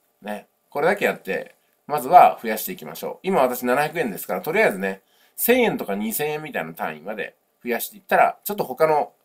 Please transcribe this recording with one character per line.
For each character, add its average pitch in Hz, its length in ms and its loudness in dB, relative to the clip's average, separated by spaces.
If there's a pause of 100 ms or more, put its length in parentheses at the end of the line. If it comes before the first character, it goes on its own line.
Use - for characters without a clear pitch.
(220)
ね。 104 260 -10 (220)
こ - 120 -4
れ 160 60 2
だ 196 80 2
け - 100 0
や 98 80 2
っ - 80 -12
て、 - 340 -6 (320)
ま 143 120 -2
ず 123 80 -6
は 165 340 8
増 113 80 -4
や 107 80 -2
し - 80 -8
て 95 60 -8
い 92 60 -8
き 78 80 -16
ま 73 100 -12
し - 80 -12
ょ 76 100 -8
う。 - 100 -16
今 175 180 2
私 123 240 0
七 127 160 2
百 156 180 -4
円 127 120 -4
で 82 60 -10
す - 100 -12
か 98 80 -4
ら、 98 60 -6
と 151 100 -6
り 202 100 2
あ 208 60 4
え 127 40 2
ず 98 60 -8
ね、 98 240 -6 (340)
千 247 260 2
円 208 160 2
と - 80 -8
か 98 100 -4
二 107 180 -4
千 151 180 -2
円 151 120 -8
み 147 80 -12
た 95 100 -4
い 80 40 -8
な 82 80 -12
単 82 240 -8
位 76 40 -20
ま 92 140 -10
で 90 200 -10 (280)
増 120 80 -6
や 113 80 0
し - 100 -8
て 107 80 -20
い - 20 -20
っ - 40 -20
た 190 140 2
ら、 131 260 6
ち - 80 -6
ょ - 20 -6
っ 208 40 -6
と 185 60 -4
他 143 220 2
の 151 280 0 (120)